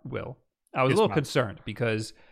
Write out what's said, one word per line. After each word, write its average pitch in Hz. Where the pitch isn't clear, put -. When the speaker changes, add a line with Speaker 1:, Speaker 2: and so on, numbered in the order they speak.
Speaker 1:
Will, 123
I 127
was 131
Speaker 2:
Yes, 170
Speaker 1:
a 214
little 214
Speaker 2:
Matt. -
Speaker 1:
concerned 123
because 110